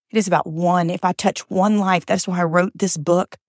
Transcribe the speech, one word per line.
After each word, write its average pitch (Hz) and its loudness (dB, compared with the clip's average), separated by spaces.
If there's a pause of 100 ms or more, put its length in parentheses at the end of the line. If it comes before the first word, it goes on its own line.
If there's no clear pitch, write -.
(100)
it 220 -2
is 208 0
about 170 0
one. 170 0
If - -6
I 180 2
touch - -4
one 208 2
life, 185 0
that's 196 -2
why 180 -2
I 175 2
wrote 175 0
this 190 -2
book. 175 0 (120)